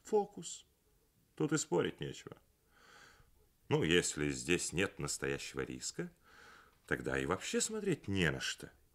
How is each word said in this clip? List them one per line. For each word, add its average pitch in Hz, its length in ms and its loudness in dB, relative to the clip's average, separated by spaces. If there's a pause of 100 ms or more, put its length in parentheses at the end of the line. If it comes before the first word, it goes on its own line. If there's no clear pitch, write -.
«Фокус. - 600 -2 (720)
Тут 156 160 2
и 156 60 4
спорить - 420 0
нечего». - 360 -10 (1300)
«Ну, 147 160 4
если 78 460 4
здесь 69 420 0
нет 92 260 0
настоящего 69 640 -4
риска, 64 500 -8 (760)
тогда 67 320 -2
и 67 80 0
вообще 95 340 0
смотреть 208 480 -2
не 92 220 4
на 67 100 -4
что», - 300 -6 (240)